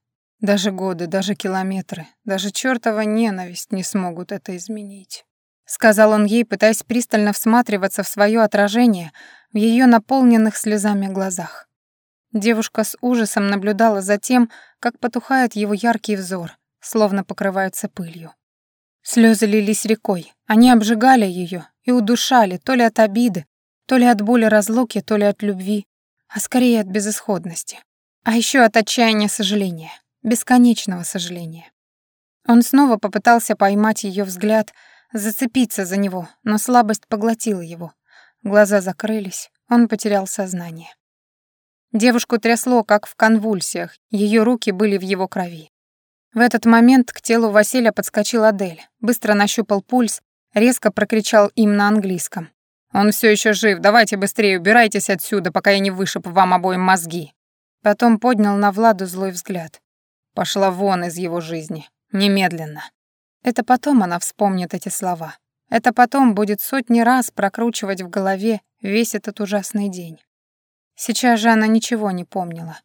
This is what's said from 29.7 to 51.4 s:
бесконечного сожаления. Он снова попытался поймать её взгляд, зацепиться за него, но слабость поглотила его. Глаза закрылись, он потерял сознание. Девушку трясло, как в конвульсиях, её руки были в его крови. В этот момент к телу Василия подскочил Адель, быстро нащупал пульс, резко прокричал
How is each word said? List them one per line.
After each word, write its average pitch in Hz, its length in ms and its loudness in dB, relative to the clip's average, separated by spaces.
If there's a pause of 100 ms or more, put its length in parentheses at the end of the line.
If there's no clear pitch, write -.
бесконечного 226 800 2
сожаления. 170 680 -12 (800)
Он 233 120 6
снова 262 360 2
попытался 220 580 0
поймать 208 480 0
её 196 220 -6
взгляд, 208 480 -2 (400)
зацепиться 220 720 -2
за 180 100 -6
него, 185 320 -4 (160)
но 214 140 0
слабость 220 500 0
поглотила 220 540 -4
его. 170 320 -14 (500)
Глаза 202 380 4
закрылись, 196 680 -8 (200)
он 233 180 4
потерял 202 400 -2
сознание. 175 680 -10 (1000)
Девушку 233 460 2
трясло, 233 440 0
как - 240 0
в - 80 -20
конвульсиях, 208 800 0 (140)
её 214 340 2
руки 233 280 0
были 196 260 0
в 180 40 -4
его 190 280 -4
крови. 175 420 -10 (600)
В 226 60 -2
этот 233 260 2
момент 240 460 6
к - 100 -16
телу 226 280 0
Василия 214 420 2
подскочил 214 520 -2
Адель, 196 380 0 (180)
быстро 220 340 -2
нащупал 202 480 0
пульс, 247 400 -2 (320)
резко 220 380 2
прокричал 214 640 2